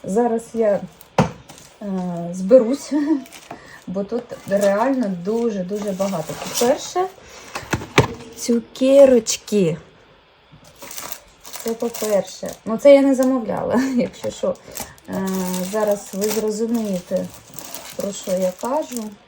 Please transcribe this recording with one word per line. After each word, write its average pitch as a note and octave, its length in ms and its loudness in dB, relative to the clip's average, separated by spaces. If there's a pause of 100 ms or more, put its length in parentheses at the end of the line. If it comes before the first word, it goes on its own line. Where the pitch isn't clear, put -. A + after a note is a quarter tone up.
Зараз A3+ 400 0 (100)
я, G#3+ 260 2 (1000)
е, F3+ 520 -6
зберусь, A3+ 600 4 (460)
<laughs> - 480 -20
бо F#3+ 160 -4
тут A3+ 200 -6 (260)
реально G#3 560 2 (200)
дуже-дуже G#3 680 -2
багато. F#3+ 420 -4 (100)
По-перше, D4+ 640 0 (1300)
цукерочки. A#3 1400 4 (1900)
Це A3+ 100 -4
по-перше. G#3+ 760 -4 (160)
Ну, A3+ 120 -4
це C#4 180 10
я C#4 60 8
не C#4 140 4
замовляла, A#3 600 0
<laughs> C4 220 0
якщо - 340 -4
що. - 240 -4 (540)
Е, F#3+ 180 -4 (440)
зараз G#3 420 -2
ви G3+ 160 -2
зрозумієте, G#3+ 960 -2 (680)
про G3 160 -6
що G3 200 -8
я F#3 300 0
кажу. B3+ 420 -4 (240)